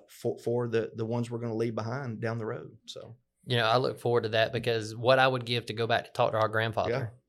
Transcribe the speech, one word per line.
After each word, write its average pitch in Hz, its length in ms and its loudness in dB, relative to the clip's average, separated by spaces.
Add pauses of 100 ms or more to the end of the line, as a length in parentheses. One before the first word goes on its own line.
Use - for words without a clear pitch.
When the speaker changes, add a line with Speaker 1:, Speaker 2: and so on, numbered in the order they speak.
Speaker 1:
for, - 300 -6
for 120 280 -2
the, 113 300 0
the 113 80 -6
ones 117 260 -2
we're 117 80 -6
gonna 117 160 -6
leave 113 200 0
behind 117 460 -6
down 113 180 -4
the 110 80 -6
road. 92 300 -8 (100)
So, - 280 -14 (320)
Speaker 2:
You 123 120 2
know, 113 80 4
I 117 100 6
look 127 240 0
forward 120 220 2
to 110 80 -2
that 113 220 4
because 113 440 -2
what 123 220 6
I 135 100 8
would 127 160 0
give 117 220 -2
to 113 80 -6
go 113 120 -2
back 113 200 0
to - 60 -20
talk 120 200 2
to 113 60 0
our 110 100 4
grandfather, 110 420 0
Speaker 1:
Yeah. 127 160 -2 (220)